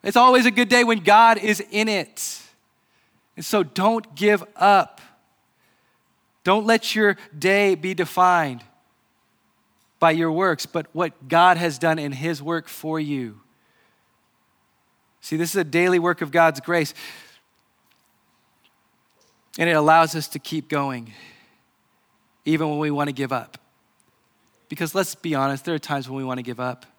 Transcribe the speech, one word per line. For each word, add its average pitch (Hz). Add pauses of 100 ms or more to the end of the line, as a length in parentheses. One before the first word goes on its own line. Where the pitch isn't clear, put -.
It's -
always 254
a 240
good 226
day 240
when 226
God 214
is 202
in 214
it. - (920)
And 165
so 202
don't 208
give 196 (120)
up. 196 (1400)
Don't 202
let 220
your 208 (200)
day 196
be 180
defined 170 (1400)
by 165
your 165
works, 170
but 160
what 160
God 170
has 160
done 160
in 147
his 143
work 165
for 160
you. 131 (1800)
See, -
this 170
is -
a 190
daily 175
work 170
of 147
God's 160
grace. 170 (2750)
And 170
it 170
allows 160
us 156
to -
keep 156
going, 131 (1300)
even 156
when 147
we 151
want 143
to 139
give 135
up. - (1120)
Because 160
let's 190
be 160
honest, 135
there 170
are 151
times 139
when 131
we 135
want 127
to 123
give 120
up. 123 (140)